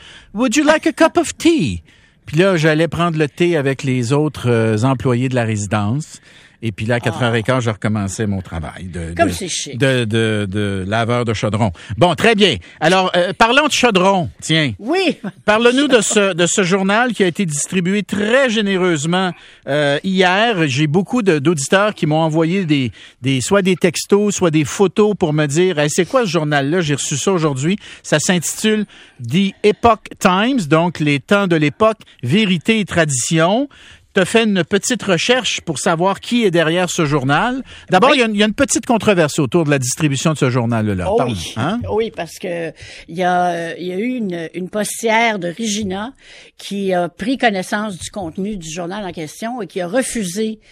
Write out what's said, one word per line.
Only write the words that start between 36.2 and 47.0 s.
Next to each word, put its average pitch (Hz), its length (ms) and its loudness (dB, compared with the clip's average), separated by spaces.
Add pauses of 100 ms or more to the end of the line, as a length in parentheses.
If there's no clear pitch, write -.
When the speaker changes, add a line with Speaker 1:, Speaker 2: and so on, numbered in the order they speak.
Speaker 1:
est 202 60 4
derrière 170 400 2
ce 170 160 -2
journal. 151 560 0 (300)
D'abord, 185 180 4
Speaker 2:
Oui. 294 80 4
Speaker 1:
il - 40 0
y - 20 4
a - 20 2
une, 220 80 -2
il 202 60 -2
y 208 40 4
a 214 40 2
une 208 80 -2
petite - 320 0
controverse 190 500 2
autour 160 280 0
de 147 40 -2
la 143 80 2
distribution 135 560 -2
de 127 40 -6
ce 135 120 2
journal-là. 113 640 0
Speaker 2:
Oh 107 60 0
Speaker 1:
Parle, 123 160 0
Speaker 2:
oui. 85 240 -8
Speaker 1:
hein ? 170 220 -2 (120)
Speaker 2:
Oui, 220 220 -2
parce - 260 -12
que 170 320 -8 (360)
il 170 80 -14
y 180 80 -4
a, 180 280 2
euh, 170 260 -6
il 170 80 -10
y 180 80 -8
a 180 60 -6
eu 247 160 -4
une, 175 400 -6
une 180 140 -8
postière 220 680 -2
de 170 180 -6
Regina 214 580 -6 (440)
qui 196 340 -6
a 175 160 0